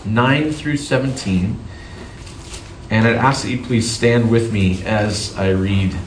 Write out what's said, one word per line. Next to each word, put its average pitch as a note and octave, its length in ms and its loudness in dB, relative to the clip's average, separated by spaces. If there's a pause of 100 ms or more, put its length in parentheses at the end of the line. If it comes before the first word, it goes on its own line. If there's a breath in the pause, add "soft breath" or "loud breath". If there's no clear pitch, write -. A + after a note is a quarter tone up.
nine C#3 480 2
through D3 240 -2
seventeen. A#2 800 0 (1300 loud breath)
And A2 160 4
I'd A2+ 100 4
ask C3 280 2
that G2+ 60 -4
you A#2+ 120 -2
please A2+ 280 0
stand A#2 400 2
with A2+ 220 2
me F#2 320 2
as G#2 520 -2
I F#2+ 140 0
read F#2+ 440 2 (120)